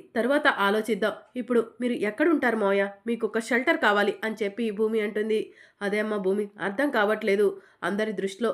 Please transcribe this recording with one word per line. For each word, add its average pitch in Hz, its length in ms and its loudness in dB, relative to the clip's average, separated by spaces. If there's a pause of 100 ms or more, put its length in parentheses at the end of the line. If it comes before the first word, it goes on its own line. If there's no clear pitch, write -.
(140)
తర్వాత 277 340 2 (100)
ఆలోచిద్దాం, 202 560 2 (220)
ఇప్పుడు 240 260 2 (160)
మీరు 240 180 -2 (100)
ఎక్కడుంటారు 247 520 2
మావయ్య? 196 260 4 (220)
మీకు 233 200 -2
ఒక 214 140 -2
షెల్టర్ 262 420 0
కావాలి" 208 320 2 (100)
అని 220 120 -6
చెప్పి 208 360 -4
భూమి 220 300 0
అంటుంది. 214 380 -2 (420)
"అదే 202 180 -2
అమ్మా 214 180 -2
భూమి, 196 280 0 (140)
అర్థం 202 320 -2
కావట్లేదు, 208 560 2 (360)
అందరి 208 300 -2
దృష్టిలో 196 400 -2